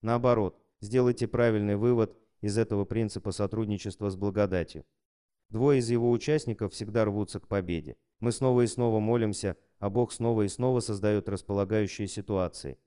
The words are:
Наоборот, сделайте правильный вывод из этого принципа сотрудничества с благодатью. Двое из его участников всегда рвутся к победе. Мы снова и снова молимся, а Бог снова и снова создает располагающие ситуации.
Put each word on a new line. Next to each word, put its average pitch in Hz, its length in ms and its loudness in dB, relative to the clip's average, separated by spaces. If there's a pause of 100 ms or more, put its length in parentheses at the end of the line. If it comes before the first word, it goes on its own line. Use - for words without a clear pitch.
Наоборот, 117 580 2 (200)
сделайте 123 460 2
правильный 107 500 2
вывод 113 420 2 (240)
из 104 160 0
этого 110 260 0
принципа 104 480 -4
сотрудничества 104 760 -4
с 95 60 -8
благодатью. 92 680 -2 (640)
Двое 131 300 2
из 113 100 -2
его 120 220 2
участников 117 640 -2
всегда 107 320 0
рвутся 101 340 -4
к - 80 -20
победе. 87 480 -4 (240)
Мы 117 120 0
снова 123 300 2
и 117 40 4
снова 113 320 0
молимся, 107 580 0 (220)
а 104 120 -4
Бог 117 200 0
снова 117 320 0
и 101 60 2
снова 123 320 0
создает 104 480 -2
располагающие 101 800 -2
ситуации. 92 800 -4